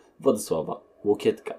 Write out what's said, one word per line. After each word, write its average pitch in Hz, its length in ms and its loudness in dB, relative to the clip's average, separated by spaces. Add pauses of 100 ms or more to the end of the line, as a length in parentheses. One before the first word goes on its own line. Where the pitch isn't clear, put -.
(200)
Władysława 110 600 0 (240)
Łokietka. 104 540 0